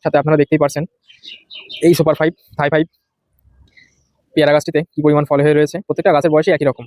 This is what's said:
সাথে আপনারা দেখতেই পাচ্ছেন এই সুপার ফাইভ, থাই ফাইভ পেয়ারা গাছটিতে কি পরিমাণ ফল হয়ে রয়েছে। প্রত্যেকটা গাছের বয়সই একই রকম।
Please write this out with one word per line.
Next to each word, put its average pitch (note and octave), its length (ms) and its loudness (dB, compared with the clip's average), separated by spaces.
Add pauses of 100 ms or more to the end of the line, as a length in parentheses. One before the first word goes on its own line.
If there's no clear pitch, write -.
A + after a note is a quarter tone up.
সাথে D3 180 0
আপনারা D#3 200 0
দেখতেই D3 220 0
পাচ্ছেন C#3+ 200 -4 (1040)
এই F3 100 4
সুপার D#3 220 2
ফাইভ, D#3 120 0 (260)
থাই D3 160 -2
ফাইভ D#3+ 120 0 (1500)
পেয়ারা D3 200 2
গাছটিতে D3+ 240 -2 (140)
কি D#3 120 -6
পরিমাণ D3 240 2
ফল C#3+ 160 2
হয়ে D3+ 120 2
রয়েছে। D3+ 280 -2
প্রত্যেকটা E3+ 300 -2
গাছের D3+ 180 0
বয়সই D#3 220 2
একই C#3+ 140 -4
রকম। A#2+ 180 -8